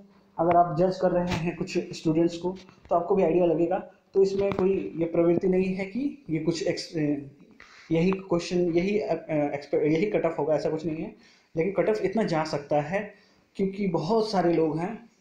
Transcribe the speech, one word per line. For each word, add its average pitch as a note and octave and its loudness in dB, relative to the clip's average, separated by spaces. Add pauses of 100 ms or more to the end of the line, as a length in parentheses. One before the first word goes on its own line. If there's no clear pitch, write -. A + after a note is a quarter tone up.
(400)
अगर E3+ 4
आप F3 4
जज F#3 2
कर F3+ 4
रहे F3 0
हैं E3 -2
कुछ F#3 -6
स्टूडेंट्स E3+ 0
को F#3 -6 (320)
तो F#3 2
आपको F3 2
भी F#3+ 4
आइडिया F3 4
लगेगा। E3 2 (360)
तो G3 4
इसमें G3 0
कोई F#3+ 0
ये E3 -2
प्रवृत्ति E3+ 2
नहीं F#3 2
है G3 -4
कि C4 -6
ये D#3 -2
कुछ D#3+ -2
एक्स-, E3 -4 (960)
यही E3+ 4
क्वेश्चन, F3 0
यही, G3 -2
अ, D#3 -2
एक्सपे-, D3+ -2
यही D#3+ 2
कट E3+ 0
ऑफ D#3+ -2
होगा, D3+ 2
ऐसा D#3 -2
कुछ D#3 -4
नहीं D#3 -4
है। G3 -10 (420)
लेकिन F#3 0
कट F3+ 0
ऑफ G#3+ -2
इतना F#3+ 0
जा D#3 0
सकता D3+ -2
है G3 -6 (420)
क्योंकि G3 -2
बहुत F3 0
सारे E3+ 2
लोग D#3+ 0
हैं G#3+ -8 (120)